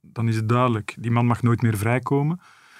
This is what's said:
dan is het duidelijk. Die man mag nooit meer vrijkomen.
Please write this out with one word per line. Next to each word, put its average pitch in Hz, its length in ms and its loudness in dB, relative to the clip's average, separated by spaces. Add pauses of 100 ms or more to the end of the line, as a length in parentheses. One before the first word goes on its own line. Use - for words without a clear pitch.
dan 113 280 -6
is 110 80 0
het 110 120 -4
duidelijk. 120 500 0
Die 113 120 -6
man 120 160 2
mag 120 160 0
nooit 117 200 2
meer 113 140 2
vrijkomen. 131 640 0 (400)